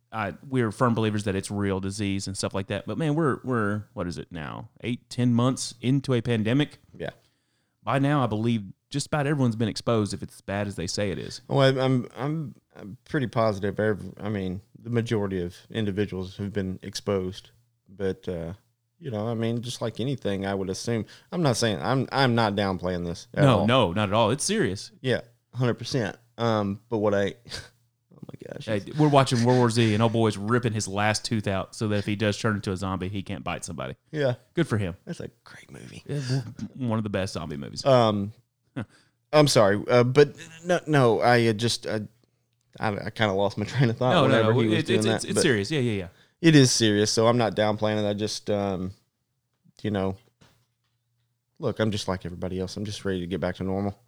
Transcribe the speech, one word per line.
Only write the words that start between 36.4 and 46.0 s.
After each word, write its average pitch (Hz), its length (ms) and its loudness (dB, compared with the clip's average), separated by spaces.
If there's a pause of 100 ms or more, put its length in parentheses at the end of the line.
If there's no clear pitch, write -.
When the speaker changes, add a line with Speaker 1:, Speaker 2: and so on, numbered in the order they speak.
Speaker 1:
one 110 100 0
of 107 40 -2
the 104 60 -6
best 95 240 -4
zombie 80 240 -8
movies. 60 280 -8
Speaker 2:
Um, 110 480 4 (440)
Speaker 1:
Huh. 107 60 -6 (500)
Speaker 2:
I'm 151 160 8
sorry, 104 400 4
uh, 120 160 6
but 139 280 4 (300)
no, 175 240 0
no, 123 320 4
I, 117 280 6
uh, 113 60 4
just, 110 320 -2
uh, 104 140 -4 (800)
I, 110 80 -2
I 101 220 -4
kinda 107 240 0
lost 98 240 0
my 104 80 -2
train 120 240 2
of 110 80 -4
thought 123 160 2
Speaker 1:
No, 160 80 4
no, 135 80 4
Speaker 2:
whenever 113 240 4
Speaker 1:
no, 120 80 2
Speaker 2:
he 113 80 2
was 110 100 2
Speaker 1:
it, 104 60 -2
Speaker 2:
doing - 140 2
Speaker 1:
it's, 110 80 2
Speaker 2:
that, 110 80 2
Speaker 1:
it's, - 100 -4
it's - 80 -4
Speaker 2:
but 202 80 2
Speaker 1:
serious. 113 300 2
Yeah, 151 100 0
yeah, 120 100 0 (120)